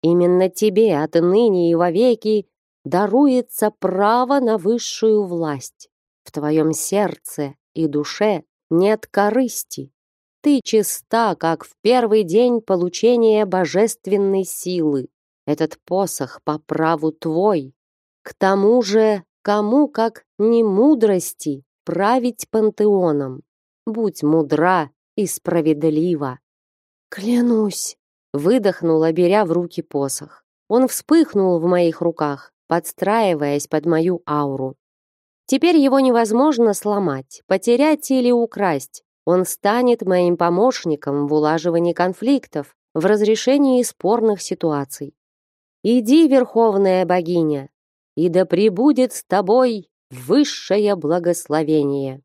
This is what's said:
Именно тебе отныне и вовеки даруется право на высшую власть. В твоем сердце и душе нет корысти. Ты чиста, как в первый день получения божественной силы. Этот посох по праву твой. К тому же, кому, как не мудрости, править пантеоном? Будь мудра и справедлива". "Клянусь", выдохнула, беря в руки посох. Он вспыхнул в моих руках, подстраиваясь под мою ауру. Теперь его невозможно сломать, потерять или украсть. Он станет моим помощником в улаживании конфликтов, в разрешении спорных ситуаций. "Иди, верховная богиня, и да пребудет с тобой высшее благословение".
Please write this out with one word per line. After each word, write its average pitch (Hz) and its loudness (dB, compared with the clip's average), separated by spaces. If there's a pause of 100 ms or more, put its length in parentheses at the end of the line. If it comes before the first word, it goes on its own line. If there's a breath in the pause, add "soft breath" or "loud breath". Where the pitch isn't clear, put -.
Именно 180 2
тебе 202 2
отныне 175 2
и - 2
вовеки 208 0 (380)
даруется 214 0
право 226 0
на 226 0
высшую 214 -2
власть. 165 -8 (320)
В - -20
твоем 156 0
сердце 156 -6 (180)
и 160 -2
душе 156 -2 (260)
нет 202 0
корысти. 208 -4 (520)
Ты 285 2
чиста, 220 -2
как 165 -4
в - -20
первый 220 2
день 226 2
получения 214 2
божественной 196 0
силы. 156 -4 (360)
Этот 151 -4
посох 180 -4
по 151 -6
праву 160 -2
твой. 160 -2 (480)
К - -20
тому 196 2
же, 208 0 (180)
кому, 214 0
как 226 -4 (140)
не 233 2
мудрости, 208 0 (200)
править 233 -2
пантеоном? 185 0 (440)
Будь 220 -6
мудра 156 0 (260)
и 208 -2
справедлива". 156 -2 (680)
"Клянусь", 220 -2 (400)
выдохнула, 165 2
беря 180 2
в 165 -2
руки 170 -4
посох. - -8 (240)
Он 247 2
вспыхнул 196 0
в 165 -2
моих 175 2
руках, 151 -4 (160)
подстраиваясь 170 -2
под 151 -4
мою 170 0
ауру. 135 -4 (680)
Теперь 330 2
его 269 4
невозможно 233 2
сломать, 185 -6
потерять 240 0
или 254 2
украсть. 202 -2 (200)
Он 180 0
станет 233 0
моим 180 2
помощником 170 0
в 143 -2
улаживании 165 0
конфликтов, 185 -4 (200)
в 160 -4
разрешении 247 2
спорных 220 -2
ситуаций. 147 -6 (680)
"Иди, 247 4
верховная 202 2
богиня, 165 -2 (480)
и 170 0
да 180 2
пребудет 220 2
с - -14
тобой 208 0 (220)
высшее 202 0
благословение". 151 -2